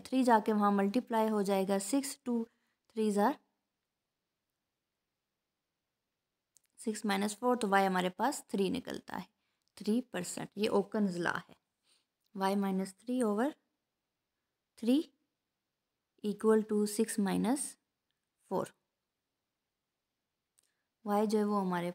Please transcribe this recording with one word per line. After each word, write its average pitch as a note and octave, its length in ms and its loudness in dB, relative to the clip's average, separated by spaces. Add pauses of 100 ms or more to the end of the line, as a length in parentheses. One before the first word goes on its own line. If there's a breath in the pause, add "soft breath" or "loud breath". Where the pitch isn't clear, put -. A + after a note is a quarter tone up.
थ्री C4 180 2
जाके A3+ 280 4
वहाँ G#3 200 4
मल्टीप्लाई A3 560 0
हो G#3+ 140 0
जाएगा, G3 360 0 (120)
सिक्स C#4 340 -2
टू A#3+ 180 -2 (540)
थ्री A3 140 0
ज़ार G3+ 280 2 (3500)
सिक्स A3 220 -4
माइनस G3+ 280 -2
फ़ोर, B3 220 0
तो A3 120 -2
वाई G3 160 6
हमारे F#3 240 2 (100)
पास B3+ 320 -4
थ्री G3 200 0
निकलता - 460 -8
है, F3+ 120 -12 (480)
थ्री G#3+ 240 -2 (120)
परसेंट। - 360 -8 (100)
ये G#3+ 100 0
ओकन्स G3 480 0
लॉ F3 220 -2
है, - 180 -16 (800)
y G3 200 0
minus F#3+ 380 -2
three B3+ 300 -4
over A3 300 0 (1300)
three C4 300 2 (1120)
equal G#3+ 360 2 (100)
to G#3+ 60 0 (100)
six G#3+ 320 -2
minus F#3+ 440 0 (880)
four। F#2 160 -2 (2500)
वाई G#3 220 0
जो G#3+ 120 2
है G#3 60 2
वो G#3 160 0
हमारे F3 340 -2